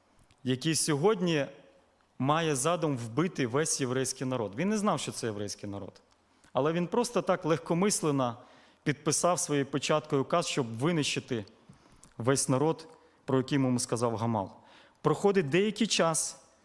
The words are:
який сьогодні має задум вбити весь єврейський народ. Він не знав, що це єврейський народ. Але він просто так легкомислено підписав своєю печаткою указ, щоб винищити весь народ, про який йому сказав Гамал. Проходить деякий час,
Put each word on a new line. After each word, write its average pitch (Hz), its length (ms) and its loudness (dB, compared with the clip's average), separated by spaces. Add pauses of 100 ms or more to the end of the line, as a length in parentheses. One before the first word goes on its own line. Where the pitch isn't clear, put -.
(440)
який 131 300 0
сьогодні 165 720 2 (720)
має 151 380 2
задум 156 400 0
вбити 123 500 -2
весь 143 340 0
єврейський 131 460 -2
народ. 117 300 -2
Він 175 120 -2
не 214 100 0
знав, 196 220 0
що 123 120 -6
це - 140 -6
єврейський 104 440 -6
народ. 98 320 -12 (500)
Але 143 200 0
він 175 140 0
просто 226 360 -2
так 180 220 0
легкомислено 156 920 0 (460)
підписав 160 580 0
своєю 143 260 0
печаткою 147 560 0
указ, 170 240 0
щоб 113 320 -2
винищити 131 680 -2 (720)
весь 131 300 2
народ, 147 400 0 (360)
про 131 140 2
який 139 200 0
йому 127 200 2
сказав 117 380 0
Гамал. 107 340 -2 (520)
Проходить 185 460 2
деякий 202 380 2
час, - 540 0 (240)